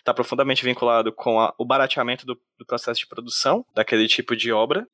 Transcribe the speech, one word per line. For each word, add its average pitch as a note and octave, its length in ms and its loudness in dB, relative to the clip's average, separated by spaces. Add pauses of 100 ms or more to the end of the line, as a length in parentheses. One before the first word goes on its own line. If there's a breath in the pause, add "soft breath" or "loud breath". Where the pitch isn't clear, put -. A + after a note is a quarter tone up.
tá - 80 2
profundamente C3 500 0
vinculado A#2 500 2
com A2 280 0
a, A2 180 2
o B2 60 -2
barateamento C3 600 0
do, B2+ 80 -6 (240)
do - 80 -20
processo A#2+ 340 -4
de - 60 -10
produção C3+ 580 -2 (100)
daquele A2 320 2
tipo A#2+ 300 0
de A2+ 160 -2
obra, B2 420 0